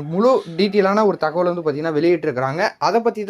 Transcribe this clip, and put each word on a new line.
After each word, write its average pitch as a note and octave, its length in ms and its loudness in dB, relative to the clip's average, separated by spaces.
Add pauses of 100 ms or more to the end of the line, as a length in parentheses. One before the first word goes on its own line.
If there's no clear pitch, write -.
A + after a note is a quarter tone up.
(140)
முழு A#3 180 4 (260)
டீட்டெயிலான G3+ 540 2
ஒரு D#3+ 140 -4
தகவல் F3 260 0
வந்து E3+ 160 -4
பாத்தீங்கன்னா D3+ 320 -2
வெளியிட்டிருக்கிறாங்க. D#3 720 0 (160)
அதை G#3+ 180 2
பத்தி G#3+ 240 -4